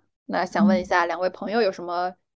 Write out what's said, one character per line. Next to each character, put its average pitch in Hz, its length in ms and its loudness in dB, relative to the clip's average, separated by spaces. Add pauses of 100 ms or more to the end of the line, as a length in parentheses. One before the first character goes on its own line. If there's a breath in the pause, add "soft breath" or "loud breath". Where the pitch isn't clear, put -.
(260)
那 180 180 -2
想 185 220 2
问 190 120 6
一 180 60 -4
下 180 220 2
两 170 120 -4
位 180 120 0
朋 190 200 -10
友 226 120 0
有 190 100 0
什 165 100 -10
么 175 320 -4 (240)